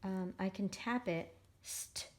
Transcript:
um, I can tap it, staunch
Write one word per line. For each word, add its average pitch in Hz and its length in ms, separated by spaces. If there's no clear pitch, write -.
um, 185 340
I 190 100
can 190 200
tap 247 400
it, 170 260
staunch - 460